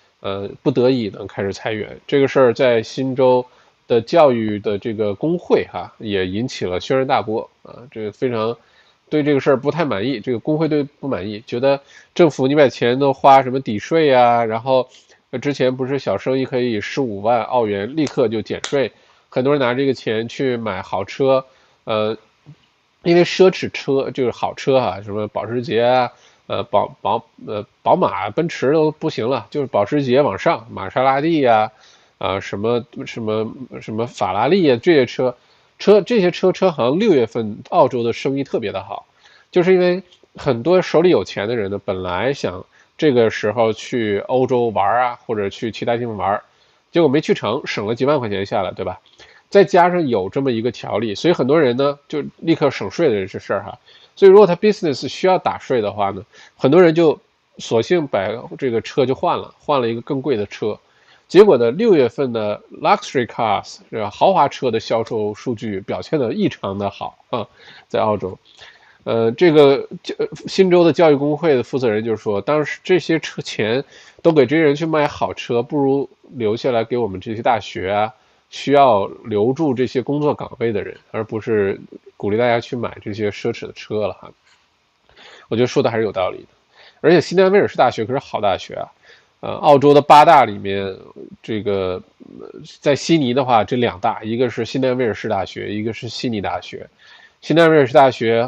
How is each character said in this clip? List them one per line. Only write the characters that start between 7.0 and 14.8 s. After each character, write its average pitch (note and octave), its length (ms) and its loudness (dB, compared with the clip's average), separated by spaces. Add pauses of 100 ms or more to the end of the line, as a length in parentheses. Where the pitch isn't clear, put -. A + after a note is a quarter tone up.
大 C3 160 0
波 G#2+ 280 -8 (140)
啊， - 120 -20 (160)
这 A2 120 -10
个 G#2 80 -8
非 C3 180 -4
常 A2+ 260 -4 (540)
对 D3+ 120 0
这 D3 120 0
个 C#3 60 2
事 D3 120 2
儿 C3 60 4
不 C#3 120 -4
太 D3+ 140 -2
满 G#2+ 220 -2
意， C3 140 -4
这 B2+ 120 -6
个 A2+ 80 -2
工 D#3 180 -2
会 D#3+ 100 -2
对 D3+ 160 0
不 C#3 260 -10
满 G2 180 -4
意， G#2+ 180 -12
觉 A#2+ 140 -6
得 C#3 200 2 (360)
政 E3+ 160 6
府 C3+ 160 -2
你 C#3+ 80 0
把 C#3+ 140 6
钱 B2 280 -2
都 C#3 140 2
花 C3+ 320 6
什 C3 60 -6
么 C3 100 -4
抵 A#2 180 -6
税 D#3 360 0
啊， A#2+ 320 4
然 A2+ 160 -4
后， C3 260 0 (440)